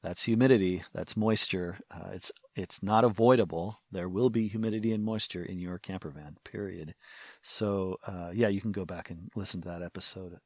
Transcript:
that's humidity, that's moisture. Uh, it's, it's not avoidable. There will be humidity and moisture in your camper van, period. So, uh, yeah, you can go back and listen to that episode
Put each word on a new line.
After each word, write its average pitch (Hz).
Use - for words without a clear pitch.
that's 87
humidity, 110
that's 87
moisture. 98
Uh, 90
it's, 95
it's -
not 110
avoidable. 107
There 90
will 110
be 113
humidity 110
and 107
moisture 107
in 92
your 90
camper 95
van, 76
period. 90
So, 98
uh, 87
yeah, 110
you 98
can 104
go 98
back 85
and 87
listen 98
to 85
that 85
episode 87